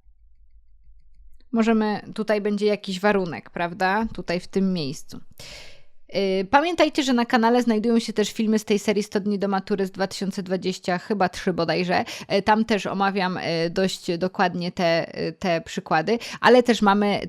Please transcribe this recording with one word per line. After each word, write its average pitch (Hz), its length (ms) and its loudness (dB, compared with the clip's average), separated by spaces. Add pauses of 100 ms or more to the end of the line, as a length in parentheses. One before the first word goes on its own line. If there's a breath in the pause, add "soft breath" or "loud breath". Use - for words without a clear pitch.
(1500)
Możemy, 220 500 2 (120)
tutaj 214 260 0
będzie 208 260 0
jakiś 196 340 -2
warunek, 190 500 0
prawda? 185 640 0
Tutaj 175 260 -4
w - 80 -14
tym 190 240 0
miejscu. 156 480 -6 (1200 loud breath)
Y, 190 100 -2
pamiętajcie, 311 520 4
że 262 100 2
na 240 120 4
kanale 240 380 4
znajdują 226 360 2
się 226 140 -2
też 208 200 0
filmy 220 260 2
z 208 60 -10
tej 208 140 2
serii 202 240 0
sto 208 180 -2
dni 202 180 -2
do 196 100 0
matury 196 380 -2
z 185 40 -6
dwa 190 160 -4
tysiące 196 360 -6
dwadzieścia, 180 560 -2
chyba 196 300 0
trzy - 240 -4
bodajże. 175 520 0 (340 loud breath)
Y, 202 40 -2
tam 214 220 4
też 208 220 -2
omawiam, 190 500 -2
y, 165 340 -2
dość 185 480 -2
dokładnie 180 540 -2
te, 165 460 0 (100)
y, 160 40 -8
te 170 280 -2
przykłady, 180 580 -2 (220 loud breath)
ale 247 220 6
też 233 200 2
mamy 202 460 2